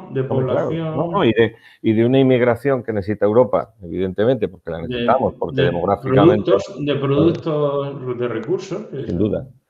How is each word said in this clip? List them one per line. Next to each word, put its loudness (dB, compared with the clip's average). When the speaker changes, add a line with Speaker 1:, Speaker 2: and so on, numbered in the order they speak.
Speaker 1:
de -2
Speaker 2:
hombre, -2
claro. -8
Speaker 1:
población. -2
Speaker 2:
No, -2
no, 2
y 4
de, 2
y 2
de 4
una 4
inmigración 2
que -6
necesita -2
Europa, 0
evidentemente, -2
porque -10
la -6
Speaker 1:
De, -10
Speaker 2:
necesitamos, 0
porque -6
Speaker 1:
de 2
Speaker 2:
demográficamente 2
Speaker 1:
productos, -2
de 0
productos, -2
de -2
recursos, -6
que -12
Speaker 2:
Sin -8
Speaker 1:
eso -4
Speaker 2:
duda. -2